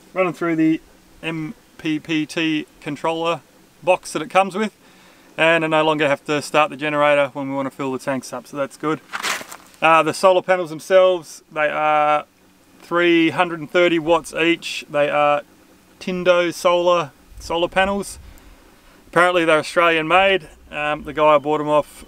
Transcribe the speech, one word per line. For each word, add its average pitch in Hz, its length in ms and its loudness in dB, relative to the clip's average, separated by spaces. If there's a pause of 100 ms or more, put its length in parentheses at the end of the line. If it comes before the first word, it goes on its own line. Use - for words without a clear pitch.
(140)
running 175 200 -2
through 170 220 -2
the 160 260 2 (420)
M 160 320 -8 (240)
P 156 200 -4
P 156 280 -4
T 160 400 -4 (120)
controller 165 640 -4 (400)
box 170 320 -2
that 160 80 -4
it 160 80 -10
comes 190 240 0
with, 208 240 -4 (580)
and 165 280 2
I 160 40 -4
no 156 160 2
longer 156 240 2
have 139 180 -2
to 147 180 -2
start 151 260 0
the 143 80 -12
generator 147 560 2
when 139 160 -8
we 139 60 -6
want 139 160 -4
to - 40 -20
fill 139 160 -6
the 127 60 -6
tanks 131 340 -6
up, 123 140 -12
so - 100 -18
that's 139 220 -8
good. 151 240 -4 (800)
Uh, 160 220 6
the 156 100 -2
solar 185 300 2
panels 180 260 0
themselves, 180 720 2 (100)
they 151 180 -2
are 151 560 0 (580)
three 170 480 2
hundred 170 280 -2
and 147 120 -14
thirty 175 260 2
watts 160 340 -2
each. 165 560 -4
They 147 220 0
are 147 320 0 (580)
Tindo 175 540 0
solar, 175 580 0 (280)
solar 170 300 -4
panels. 190 500 -2 (880)
Apparently 175 380 2
they're 160 140 4
Australian 165 460 0
made. 185 440 2 (200)
Um, 151 360 -6
the 151 80 -12
guy 151 220 4
I - 20 4
bought 151 240 0
'em 147 80 -4
off, 147 380 -2